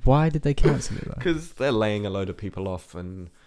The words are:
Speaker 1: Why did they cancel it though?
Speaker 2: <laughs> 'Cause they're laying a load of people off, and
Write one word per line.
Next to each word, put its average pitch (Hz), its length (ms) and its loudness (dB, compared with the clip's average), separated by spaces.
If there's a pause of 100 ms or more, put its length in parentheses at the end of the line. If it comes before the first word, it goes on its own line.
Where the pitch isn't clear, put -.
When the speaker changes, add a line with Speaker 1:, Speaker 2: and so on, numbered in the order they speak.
Speaker 1:
Why 151 240 6
did 156 140 -4
they 143 100 2
cancel - 440 4
it - 80 -10
though? - 140 -10
Speaker 2:
<laughs> - 20 -
'Cause 165 320 -2
they're 131 200 0
laying 107 320 0
a 101 40 -4
load 98 200 -4
of - 80 -8
people 95 320 -8
off, 87 260 -10
and 90 340 -12 (180)